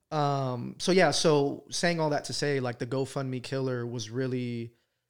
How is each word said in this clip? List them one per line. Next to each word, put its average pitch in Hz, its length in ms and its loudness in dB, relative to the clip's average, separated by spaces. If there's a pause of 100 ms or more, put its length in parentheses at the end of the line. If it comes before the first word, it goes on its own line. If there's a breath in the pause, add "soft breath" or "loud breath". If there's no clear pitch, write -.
um, 135 680 0
so - 140 0
yeah, 175 180 6
so 143 600 4
saying 175 300 0
all 156 100 2
that 147 140 0
to - 80 -8
say, 143 260 0
like, 123 200 -2
the 135 80 -4
GoFundMe 131 560 -4
killer 131 440 -4
was 117 220 -8
really, 120 640 -4 (380)